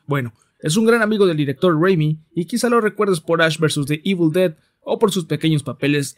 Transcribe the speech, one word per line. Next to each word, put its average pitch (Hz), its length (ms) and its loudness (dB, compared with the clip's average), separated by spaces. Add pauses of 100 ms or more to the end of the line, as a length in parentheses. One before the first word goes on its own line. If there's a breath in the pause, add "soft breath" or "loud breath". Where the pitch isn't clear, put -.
Bueno, 135 260 -4 (260)
es 156 180 -4
un 220 100 2
gran 226 160 4
amigo 208 240 2
del 165 100 2
director 151 420 0
Raimi, 156 400 2 (160)
y 175 120 -4
quizá 240 220 -2
lo 233 120 2
recuerdes 208 400 0
por 165 220 0
Ash 160 160 0
versus 151 280 0
The 151 160 -4
Evil 175 300 0
Dead, 180 220 0 (320)
o 240 120 -4
por 214 140 2
sus 180 120 -4
pequeños 151 380 -2
papeles 143 560 -4